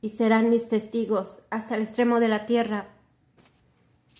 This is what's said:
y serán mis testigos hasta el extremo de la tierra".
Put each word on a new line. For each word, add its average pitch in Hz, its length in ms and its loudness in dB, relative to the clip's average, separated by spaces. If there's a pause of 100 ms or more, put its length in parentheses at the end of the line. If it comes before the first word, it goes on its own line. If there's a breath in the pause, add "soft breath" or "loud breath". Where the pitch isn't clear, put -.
y 220 80 -6
serán 226 400 4
mis 233 180 2
testigos 214 840 -2
hasta 226 240 -6
el 220 80 -2
extremo 240 360 0
de 233 80 4
la 214 200 -2
tierra". 214 420 -2 (1300)